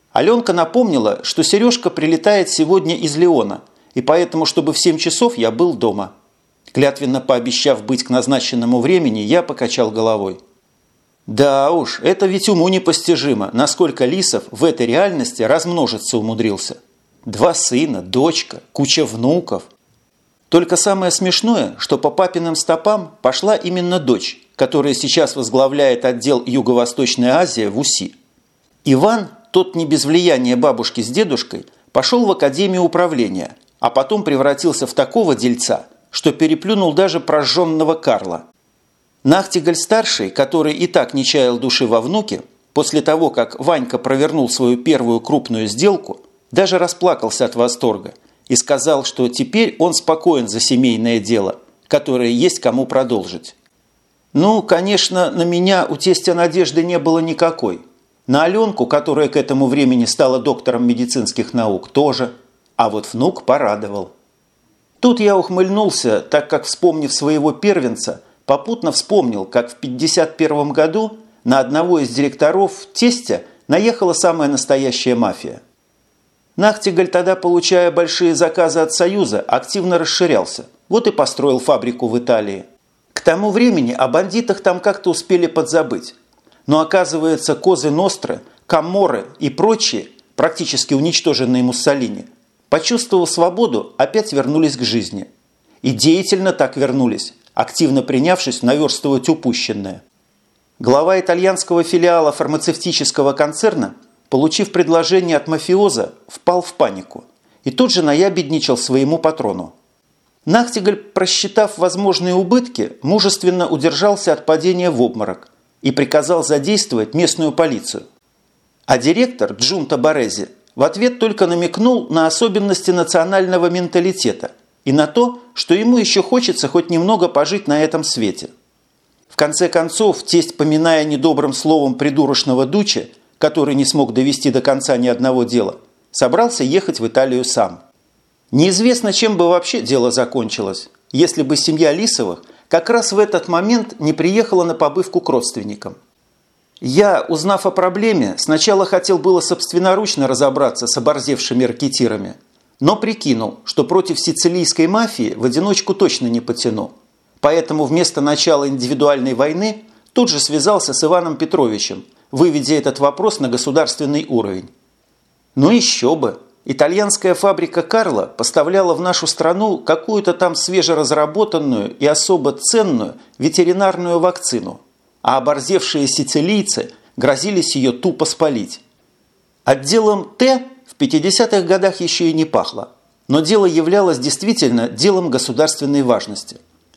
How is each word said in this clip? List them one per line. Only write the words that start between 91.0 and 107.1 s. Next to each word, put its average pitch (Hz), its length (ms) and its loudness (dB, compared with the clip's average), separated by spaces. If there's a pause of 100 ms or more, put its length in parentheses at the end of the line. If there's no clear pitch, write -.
Муссолини – 123 640 -2 (420)
почувствовав 185 640 0
свободу, 175 640 0
опять 214 360 0
вернулись 143 440 0
к 123 60 -8
жизни. 104 460 -4 (540)
И 131 100 0
деятельно 185 600 2
так 135 240 -2
вернулись, 131 560 -2 (220)
активно 135 480 0
принявшись 139 600 0
наверстывать 139 680 0
упущенное. 104 720 -4 (760)
Глава 147 400 4
итальянского 180 640 0
филиала 170 480 2
фармацевтического 147 1000 -2
концерна, 151 640 -2 (340)
получив 156 420 0
предложение 165 680 2
от 143 120 -4
мафиоза, 160 640 0 (160)
впал 175 340 0
в - 120 -16
панику 98 500 -4 (400)